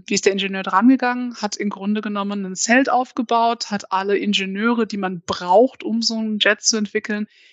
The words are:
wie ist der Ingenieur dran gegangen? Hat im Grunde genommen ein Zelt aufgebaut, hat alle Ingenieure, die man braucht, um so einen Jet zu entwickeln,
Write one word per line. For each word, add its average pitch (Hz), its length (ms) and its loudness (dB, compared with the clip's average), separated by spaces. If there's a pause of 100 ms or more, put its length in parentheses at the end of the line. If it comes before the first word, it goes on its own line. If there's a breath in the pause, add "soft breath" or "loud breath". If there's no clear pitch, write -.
wie 196 60 -4
ist 202 120 2
der 202 60 6
Ingenieur 196 320 -4
dran 196 240 4
gegangen? 247 480 2
Hat - 220 -6
im 208 120 -2
Grunde 208 300 -4
genommen 202 460 -6
ein 185 100 -8
Zelt 254 340 2
aufgebaut, 233 840 0
hat 202 200 -6
alle 196 260 0
Ingenieure, 208 680 0
die 214 80 -8
man 185 240 -4
braucht, 190 640 2
um 220 180 -2
so 226 160 0
einen 214 220 -4
Jet 202 220 2
zu - 160 0
entwickeln, 214 500 -4 (260 soft breath)